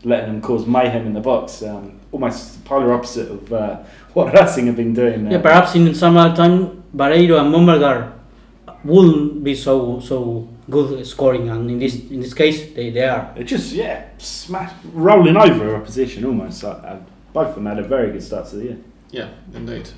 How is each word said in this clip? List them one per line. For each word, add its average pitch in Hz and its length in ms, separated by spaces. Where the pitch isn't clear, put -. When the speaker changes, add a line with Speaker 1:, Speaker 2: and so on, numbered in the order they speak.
Speaker 1:
letting 110 300
them 110 80
cause 113 260
mayhem 117 400
in 107 60
the 104 60
box. 123 440
Um, 104 360
almost 123 540
polar 131 280
opposite 120 380
of, 101 200
uh, 107 260
<laughs> - 180
what - 200
Racing 135 340
have 120 80
been 113 180
doing 113 300
Speaker 2:
Yeah, 107 80
Speaker 1:
there. - 80
Speaker 2:
perhaps 170 360
in 170 200
some 170 220
other 165 180
time, 180 480
Vareiro 156 460
and 143 120
Monbergar 143 580
wouldn't 151 600
be 139 120
so, 127 440
so 120 480
good 135 360
scoring, 120 440
and 117 200
in 120 100
this, 131 160
in 135 120
this 127 120
case, 156 400
they, 120 180
they 120 160
are. 117 280
Speaker 1:
It 120 100
just, - 280
yeah, - 320
smash, - 540
rolling 170 440
over 110 380
opposition 113 500
almost. 104 380
Uh, 104 60
uh, 95 300
both 151 160
of - 60
them 104 100
had 104 140
a 101 40
very 117 280
good 92 120
start 95 260
to 101 80
the 107 80
year. 120 120
Speaker 3:
Yeah, 120 180
indeed. 117 440